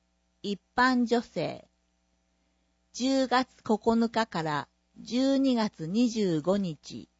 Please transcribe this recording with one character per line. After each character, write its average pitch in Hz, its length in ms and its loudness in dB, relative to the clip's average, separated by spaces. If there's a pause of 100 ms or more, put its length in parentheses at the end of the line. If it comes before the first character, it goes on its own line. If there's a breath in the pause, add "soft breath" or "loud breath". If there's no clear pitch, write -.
(440)
一 202 160 -4 (160)
般 247 300 2
女 233 160 2
性。 147 460 -8 (1300)
十 262 340 0
月 247 200 2 (160)
九 214 140 0 (180)
日 226 320 0
か 165 160 -6
ら 147 240 -4 (320)
十 269 380 0
二 269 180 2
月 214 320 -2
二 226 220 2
十 196 320 0
五 180 160 0
日。 165 500 -8 (120)